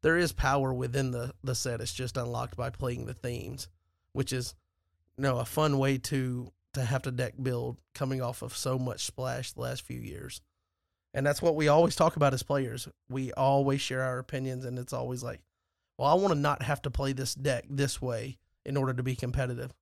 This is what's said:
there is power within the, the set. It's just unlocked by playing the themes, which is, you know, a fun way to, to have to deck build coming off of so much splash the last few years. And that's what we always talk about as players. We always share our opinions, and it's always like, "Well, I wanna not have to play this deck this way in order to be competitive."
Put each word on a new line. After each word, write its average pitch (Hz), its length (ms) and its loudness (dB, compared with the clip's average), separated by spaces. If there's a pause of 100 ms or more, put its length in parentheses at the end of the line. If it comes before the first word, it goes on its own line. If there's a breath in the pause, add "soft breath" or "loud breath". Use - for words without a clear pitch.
there 160 160 6
is 175 140 2
power 135 420 2
within 127 380 0
the, 123 220 -6 (100)
the 131 100 -2
set. 117 280 -2
It's 120 120 -6
just 123 220 -6
unlocked 120 400 -4
by 120 140 -4
playing 123 360 -4
the 110 80 -8
themes, 120 540 -8 (460)
which - 180 -2
is, 127 240 -4 (640)
you 131 60 -2
know, 127 160 2
a 110 60 0
fun 151 320 4
way 135 200 4
to, 127 560 -2 (200)
to 131 120 0
have 127 160 0
to 131 100 -4
deck 123 300 -2
build 123 380 -2 (140)
coming 131 280 -2
off 123 220 -6
of 120 120 -10
so 131 240 0
much 127 240 -4
splash 127 480 -4
the - 100 -14
last 123 220 -4
few 123 160 -8
years. - 400 -10 (760)
And 135 120 0
that's 143 160 2
what 165 160 4
we 156 100 4
always 160 300 6
talk 165 180 4
about 143 180 4
as 131 100 -2
players. 131 440 -2 (220)
We 131 240 -4
always 139 480 4
share 131 220 -2
our 127 160 -2
opinions, 131 440 -4
and 123 160 -6
it's 123 140 -8
always 123 280 -4
like, 120 200 -8 (560)
"Well, 131 100 4
I 151 60 8
wanna 185 220 6
not 143 280 2
have 135 200 0
to 143 60 -2
play 135 220 0
this 131 240 -2
deck 135 340 0
this 139 320 0
way 120 360 -4 (280)
in 135 120 0
order 131 160 2
to 123 100 -2
be 127 140 -2
competitive." 127 640 -2